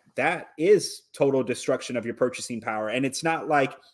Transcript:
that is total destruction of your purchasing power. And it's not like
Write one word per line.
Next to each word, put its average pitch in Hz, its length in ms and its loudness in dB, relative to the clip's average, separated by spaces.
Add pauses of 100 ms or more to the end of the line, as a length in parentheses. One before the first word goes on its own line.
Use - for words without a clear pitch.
(140)
that 151 420 -2
is 175 460 2 (100)
total 135 300 2
destruction 123 540 -2
of 113 80 -2
your 117 100 -6
purchasing 123 460 -2
power. 107 300 -4
And 127 140 0
it's 131 200 -4
not 160 240 -2
like 143 240 4 (220)